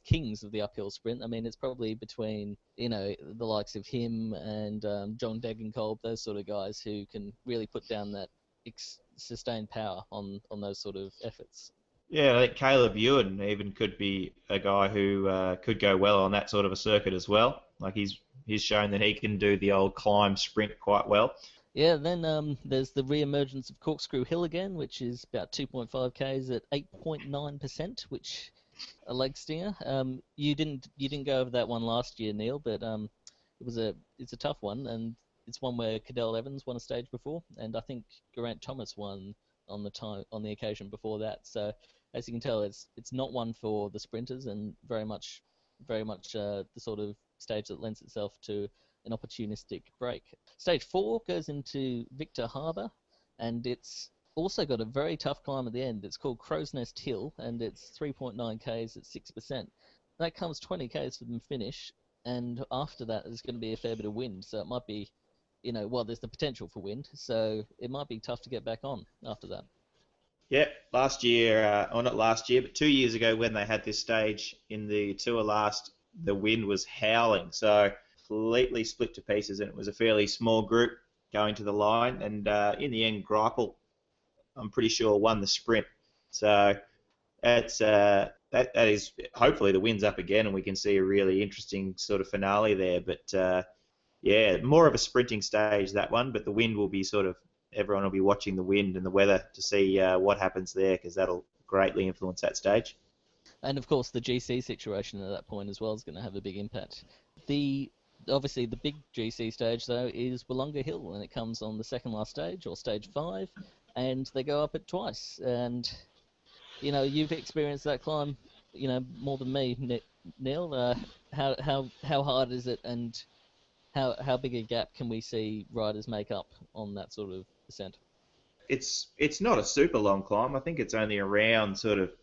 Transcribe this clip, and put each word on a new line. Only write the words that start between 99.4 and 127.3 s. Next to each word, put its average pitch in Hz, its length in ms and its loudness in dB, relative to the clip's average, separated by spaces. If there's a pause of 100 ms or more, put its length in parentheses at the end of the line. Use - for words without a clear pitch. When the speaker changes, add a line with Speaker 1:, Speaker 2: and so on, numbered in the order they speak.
Speaker 2:
to - 80 -10
see, 98 380 4
uh, 92 180 6
what 98 200 6
happens 92 360 -2
there, 95 240 4
'cause 85 160 -10
that'll 90 320 0 (200)
greatly 95 400 2
influence 92 360 -6
that - 160 0
stage. 104 380 2 (680)
Speaker 1:
And 139 160 -2
of 123 80 -10
course, 127 240 0
the 123 100 -4
G 123 180 0
C 123 220 -2
situation 104 640 -8
at 95 80 -8
that - 160 -8
point 101 240 -8
as 98 100 -10
well 110 140 -2
is 107 100 -12
gonna 82 180 -12
have 98 140 -8
a 98 60 -8
big 98 160 -8
impact. - 460 -10 (420)
The, 139 440 -2 (380)
obviously, 135 380 0
the 117 100 -6
big 147 200 -6 (160)
G 113 180 -4
C 113 200 -6
stage, 117 360 -2
though, 123 260 -2
is 123 320 -4
Willunga 135 400 -4
Hill, 123 300 -8
and 101 80 -10
it - 80 -14
comes 113 320 -8
on 107 160 -6
the 110 60 -6
second 123 280 -6
last 107 180 -4
stage, 170 360 -8
or 85 100 -8
stage 104 360 -6
five, 185 380 -6 (460)
and 131 380 -4
they 131 80 -2
go 147 200 0
up 151 120 -4
it - 120 -8
twice. - 580 -8
And, 120 460 -2 (920)
you 143 120 -2
know, 139 100 2
you've 147 300 0
experienced 147 520 -4
that 139 180 -2
climb, 147 340 -2 (360)
you 135 160 -4
know, 127 160 0 (120)
more 135 220 -4
than 131 140 -4
me, 127 260 0
Ni-, 123 240 -4 (360)
Neil. 147 340 -4
Uh, 123 220 2 (380)
how, 139 280 0
how, 135 300 -2 (120)
how 139 200 2
hard 131 280 2
is 123 160 -6
it, 123 180 -4
and 120 380 -6 (720)
how, 131 260 0
how 131 160 0
big 127 180 -2
a 117 80 -2
gap 117 320 -4
can 123 140 -6
we 113 120 -4
see 110 520 -4
riders 107 340 -2
make 104 240 -6
up 98 220 -6 (220)
on 104 200 -10
that 98 180 -12
sort 101 200 -10